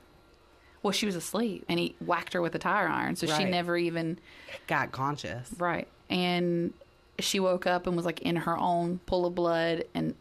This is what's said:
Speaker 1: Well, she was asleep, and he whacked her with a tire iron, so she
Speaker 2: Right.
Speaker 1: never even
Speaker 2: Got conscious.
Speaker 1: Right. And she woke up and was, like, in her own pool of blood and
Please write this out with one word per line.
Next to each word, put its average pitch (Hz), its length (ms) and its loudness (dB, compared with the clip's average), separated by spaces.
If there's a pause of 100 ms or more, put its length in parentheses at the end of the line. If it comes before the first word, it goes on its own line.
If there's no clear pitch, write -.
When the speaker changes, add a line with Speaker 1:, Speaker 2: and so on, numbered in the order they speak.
(840)
Speaker 1:
Well, 202 80 2
she 202 140 0
was 196 100 0
asleep, 190 540 -2
and 175 100 2
he 170 160 0 (100)
whacked 170 280 0
her 180 80 2
with 165 120 0
a 156 60 -2
tire 185 300 2
iron, 139 260 0
so 170 100 -2
she 160 60 2
Speaker 2:
Right. 156 180 2
Speaker 1:
never 175 280 0
even 165 420 0 (480)
Speaker 2:
Got 143 240 0
conscious. 131 680 -4
Speaker 1:
Right. 175 300 0 (220)
And 175 640 2 (460)
she 196 200 0
woke 185 260 2
up 180 220 2
and 180 80 0
was, 170 100 0
like, 165 160 -4
in 170 140 0
her 170 220 0
own 175 480 0
pool 180 200 2
of 175 80 0
blood 170 520 2 (100)
and 160 260 0